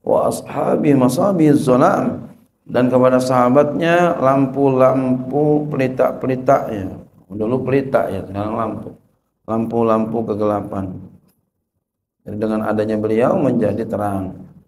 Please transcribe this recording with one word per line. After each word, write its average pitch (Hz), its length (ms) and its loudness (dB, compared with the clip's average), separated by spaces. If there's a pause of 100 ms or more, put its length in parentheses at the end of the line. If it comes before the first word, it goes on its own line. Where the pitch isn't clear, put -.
Wa - 260 2
ashabi 147 680 -2
masabi 156 580 2
zalam, - 720 2 (400)
dan 123 240 0
kepada 127 280 4
sahabatnya 147 1000 2
lampu-lampu 135 1500 2
pelita-pelita 131 880 0 (100)
ya. 98 200 -6 (440)
Dulu 107 320 -2
pelita 131 480 0
ya, 95 160 -8
sekarang 101 320 -6
lampu. 107 300 -8 (580)
Lampu-lampu 113 760 0
kegelapan. 101 720 -4 (1300)
Jadi 104 120 -10
dengan 110 280 -2
adanya 107 320 -2
beliau 110 400 2
menjadi 113 440 0
terang. 101 520 -6 (320)